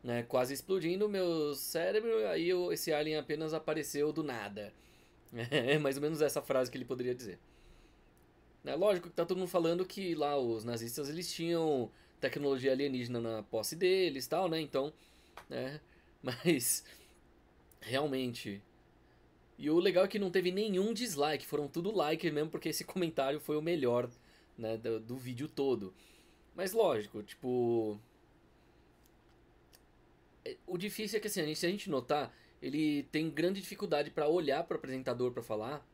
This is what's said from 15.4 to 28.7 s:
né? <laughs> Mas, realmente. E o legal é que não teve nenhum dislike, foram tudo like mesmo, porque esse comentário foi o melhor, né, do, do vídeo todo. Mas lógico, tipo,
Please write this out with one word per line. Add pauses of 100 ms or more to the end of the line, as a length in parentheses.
né? (220)
<laughs>
Mas, (960)
realmente. (960)
E
o
legal
é
que
não
teve
nenhum
dislike,
foram
tudo
like
mesmo,
porque
esse
comentário
foi
o
melhor, (480)
né,
do,
do
vídeo
todo. (640)
Mas
lógico,
tipo, (2500)